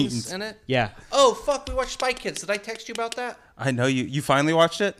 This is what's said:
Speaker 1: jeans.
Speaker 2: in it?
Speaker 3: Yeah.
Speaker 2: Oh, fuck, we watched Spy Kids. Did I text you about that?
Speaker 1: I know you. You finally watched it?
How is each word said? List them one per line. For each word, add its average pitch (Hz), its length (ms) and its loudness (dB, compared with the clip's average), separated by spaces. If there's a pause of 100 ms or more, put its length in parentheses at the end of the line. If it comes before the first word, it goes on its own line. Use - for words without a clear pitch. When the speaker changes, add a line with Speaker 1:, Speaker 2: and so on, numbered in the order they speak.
(120)
Speaker 1:
jeans. 120 200 -4
Speaker 2:
in 190 100 -8
it? 214 240 -10
Speaker 3:
Yeah. 123 240 2 (220)
Speaker 2:
Oh, 262 220 6
fuck, 269 340 -4
we 262 60 -6
watched 254 180 -2
Spy 254 200 -2
Kids. 196 280 -6
Did 170 100 -6
I 208 60 0
text 220 320 -10
you 233 60 -10
about 226 200 -4
that? 247 240 -8 (180)
Speaker 1:
I 131 140 -2
know 123 160 0
you. 135 180 2
You 139 180 -4
finally 143 300 4
watched 165 280 4
it? 202 200 0